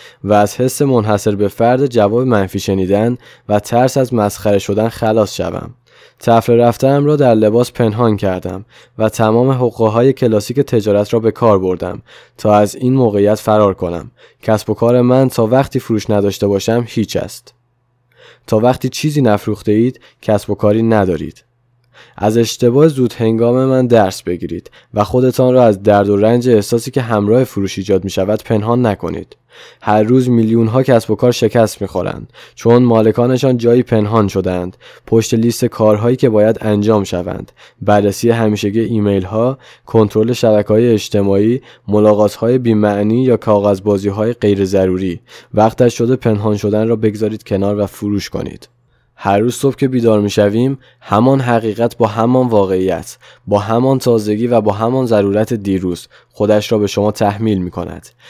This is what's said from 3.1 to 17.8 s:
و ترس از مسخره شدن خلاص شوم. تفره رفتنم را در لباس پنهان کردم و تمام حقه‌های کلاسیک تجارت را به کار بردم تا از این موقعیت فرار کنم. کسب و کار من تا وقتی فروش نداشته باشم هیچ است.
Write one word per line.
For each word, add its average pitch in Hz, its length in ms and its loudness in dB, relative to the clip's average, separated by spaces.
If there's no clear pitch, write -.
و 104 100 2
ترس 127 380 0
از 127 160 -2
مسخره 104 460 0
شدن 107 300 -2
خلاص 110 460 -2
شوم. 90 380 -8
تفره 117 360 2
رفتنم 135 500 2
را 151 100 2
در 127 200 2
لباس 110 360 2
پنهان 110 460 0
کردم 92 480 -6
و 110 120 0
تمام 117 400 0
حقه‌های 120 640 0
کلاسیک 117 460 -2
تجارت 104 540 0
را 117 60 0
به 110 120 0
کار 107 280 2
بردم 92 420 -6
تا 104 180 2
از 104 200 2
این 127 180 -2
موقعیت 107 460 2
فرار 107 340 2
کنم. 87 380 -8
کسب 110 280 -2
و 107 40 -4
کار 120 280 2
من 127 280 2
تا 113 180 0
وقتی 131 320 0
فروش 110 300 -4
نداشته 101 380 0
باشم 113 400 -2
هیچ - 300 -4
است. - 360 -10